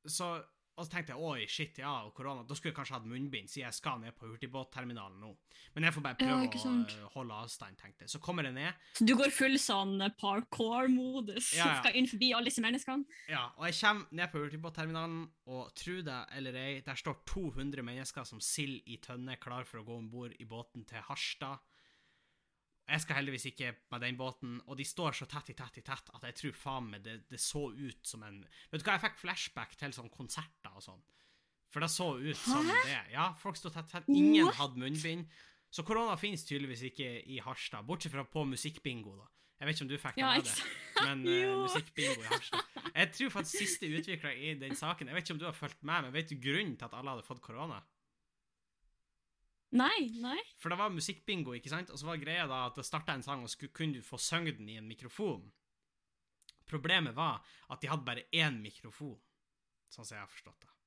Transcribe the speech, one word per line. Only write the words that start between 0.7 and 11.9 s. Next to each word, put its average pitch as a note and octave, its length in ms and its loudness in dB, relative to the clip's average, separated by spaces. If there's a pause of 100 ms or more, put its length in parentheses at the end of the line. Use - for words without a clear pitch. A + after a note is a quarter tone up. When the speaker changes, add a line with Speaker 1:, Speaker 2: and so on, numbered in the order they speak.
Speaker 1:
og E3+ 140 -8
så D#3+ 40 -10
tenkte E3 220 -2
jeg, C3 100 -6
«Oi, C#3 240 0
shit, D3+ 320 -4
ja, C#3 140 -2 (140)
og A2 100 -14
korona, C3 320 -6
da C#3+ 80 -4
skulle D#3 160 -4
jeg D#3 60 -6
kanskje C3+ 180 -6
hatt A2 100 -6
munnbind, B2 420 -4
siden C3 200 -8
jeg A2 80 -6
skal B2+ 240 -2
ned A2+ 160 -12
på A2+ 100 -14
hurtigbåtterminalen A#2+ 960 -8
nå.» A2 100 -12 (440)
Men D#3+ 100 2
jeg E3 100 4
får D#3 80 -2
bare C3+ 160 -2
Speaker 2:
Ja, C4 80 4
Speaker 1:
prøve C4 220 6
Speaker 2:
ikke B3 100 -4
Speaker 1:
å, - 60 -4
Speaker 2:
sant. A#3+ 260 4
Speaker 1:
eh, G#3 240 -10
holde B2 180 -6
avstand, G#2+ 460 -8
tenkte - 260 -18
jeg. G#2 60 -10
Så D3+ 100 -4
kommer F3 240 0
jeg C3 80 -2
ned. D#3 220 -2 (200)
Speaker 2:
Så A3 120 10
du B3+ 80 12
går C#4 180 8
full C4+ 240 6
sånn, G3 460 4
eh, G3+ 80 4 (100)
parkour-modus, A#3+ 1300 2
Speaker 1:
Ja, E3+ 120 8
ja. C#3+ 140 6
Speaker 2:
skal A3+ 160 4